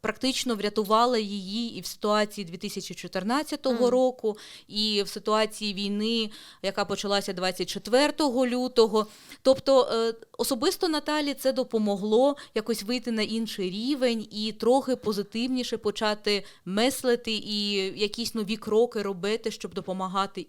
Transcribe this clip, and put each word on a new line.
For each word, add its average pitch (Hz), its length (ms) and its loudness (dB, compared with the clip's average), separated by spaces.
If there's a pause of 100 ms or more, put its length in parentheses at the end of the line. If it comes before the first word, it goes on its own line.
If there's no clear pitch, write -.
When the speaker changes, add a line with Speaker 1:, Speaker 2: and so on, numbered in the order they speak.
Speaker 1:
практично 240 540 -2
врятувала 220 640 2
її 208 600 -4
і 185 40 -8
в 175 40 -10
ситуації 208 600 -2
дві 170 120 -12
тисячі 196 380 -8
чотирнадцятого 254 800 -2
Speaker 2:
Мгм. 240 140 4
Speaker 1:
року, 247 480 2 (300)
і 208 360 0
в 196 40 -6
ситуації 214 680 -2
війни, 208 580 -2 (300)
яка 196 240 -2
почалася 202 480 -2
двадцять 185 360 -2
четвертого 262 760 2
лютого. 233 600 4 (340)
Тобто, 269 500 6
е, 226 220 0 (240)
особисто 277 500 0
Наталі 302 460 0
це 262 180 0
допомогло 220 840 2 (200)
якось 214 280 -2
вийти 240 280 -2
на 220 100 0
інший 214 480 -2
рівень 233 600 0
і 214 200 -4
трохи 254 440 2
позитивніше 233 840 -2
почати 214 680 -2 (200)
мислити 240 680 0
і 208 400 -2 (280)
якісь 208 360 -4
нові 220 220 -2
кроки 220 440 0
робити, 202 500 -4
щоб 185 220 -10
допомагати 190 760 -4